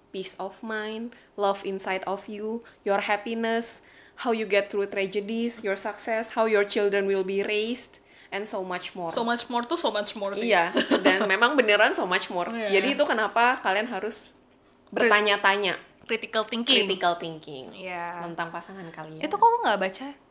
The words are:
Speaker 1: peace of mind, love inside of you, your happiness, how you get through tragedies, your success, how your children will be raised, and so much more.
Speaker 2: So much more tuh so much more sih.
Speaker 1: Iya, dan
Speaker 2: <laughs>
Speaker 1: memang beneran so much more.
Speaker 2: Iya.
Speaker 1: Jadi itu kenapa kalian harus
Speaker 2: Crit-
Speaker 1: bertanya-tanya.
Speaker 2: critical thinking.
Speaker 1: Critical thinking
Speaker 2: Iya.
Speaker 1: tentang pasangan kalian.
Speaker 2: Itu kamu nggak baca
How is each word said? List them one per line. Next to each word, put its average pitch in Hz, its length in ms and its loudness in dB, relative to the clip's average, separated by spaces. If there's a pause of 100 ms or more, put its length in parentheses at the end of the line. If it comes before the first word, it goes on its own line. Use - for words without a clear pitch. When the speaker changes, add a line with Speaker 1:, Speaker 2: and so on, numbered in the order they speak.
(100)
Speaker 1:
peace 190 260 -10
of 190 240 -10
mind, 220 520 -8 (240)
love 196 260 2
inside 190 420 -4
of 196 220 -6
you, 220 380 -6 (180)
your 202 200 2
happiness, 226 800 -2 (340)
how 240 140 0
you 220 140 0
get 202 220 2
through 202 180 0
tragedies, 208 720 -4
your 196 160 -2
success, 220 560 -4
how 226 140 2
your 208 180 4
children 202 400 2
will 196 180 2
be 196 200 0
raised, 214 580 -4 (300)
and 196 140 -6
so 220 180 -6
much 185 300 -6
more. 180 180 -6
Speaker 2:
So 233 120 0
much 233 240 -2
more 240 160 -2
tuh 320 140 -2
so 339 140 0
much 208 240 -4
more 202 180 -4
sih. 214 160 -2
Speaker 1:
Iya, 180 240 4 (280)
dan 190 280 4
Speaker 2:
<laughs> - 20 -
Speaker 1:
memang 233 220 4
beneran 220 400 6
so 320 120 -2
much 185 240 0
more. 175 200 -2
Speaker 2:
Iya. 214 320 2
Speaker 1:
Jadi 254 160 0
itu 285 80 4
kenapa 240 560 2
kalian 208 260 0
harus 214 460 -8 (560)
Speaker 2:
Crit- 202 160 0
Speaker 1:
bertanya-tanya. 202 720 4 (260)
Speaker 2:
critical 220 400 -2
thinking. 233 400 2
Speaker 1:
Critical 185 320 0
thinking 151 580 -10
Speaker 2:
Iya. 175 480 -10
Speaker 1:
tentang 170 300 -6
pasangan 180 400 -12
kalian. 156 320 -12
Speaker 2:
Itu 302 100 -4
kamu 466 300 4
nggak 220 160 4
baca 190 300 -4 (220)